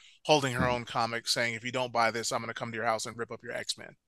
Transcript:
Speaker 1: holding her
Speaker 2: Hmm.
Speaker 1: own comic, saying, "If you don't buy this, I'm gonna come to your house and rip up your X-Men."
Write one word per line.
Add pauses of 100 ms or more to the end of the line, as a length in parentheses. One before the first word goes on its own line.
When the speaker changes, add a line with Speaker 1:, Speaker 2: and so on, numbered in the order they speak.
(240)
Speaker 1:
holding
her
Speaker 2:
Hmm.
Speaker 1:
own
comic,
saying,
"If
you
don't
buy
this,
I'm
gonna
come
to
your
house
and
rip
up
your
X-Men." (140)